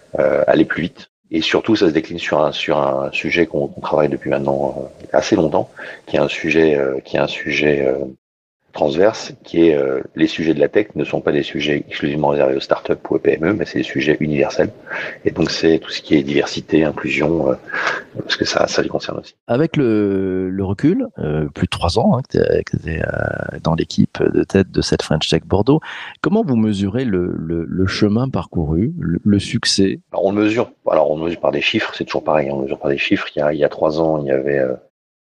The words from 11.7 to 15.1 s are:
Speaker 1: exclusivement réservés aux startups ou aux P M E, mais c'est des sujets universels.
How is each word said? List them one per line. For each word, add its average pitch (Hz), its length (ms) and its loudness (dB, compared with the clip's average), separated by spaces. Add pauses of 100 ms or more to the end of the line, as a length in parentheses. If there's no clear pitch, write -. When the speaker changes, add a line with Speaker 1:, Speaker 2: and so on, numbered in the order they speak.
Speaker 1:
exclusivement 73 400 -2
réservés 69 280 2
aux 69 40 -2
startups - 320 -2 (180)
ou - 40 0
aux 80 40 4
P - 220 2
M 82 100 2
E, - 20 2
mais - 120 0
c'est - 140 -6
des 64 60 0
sujets 71 360 0
universels. 76 500 0 (540)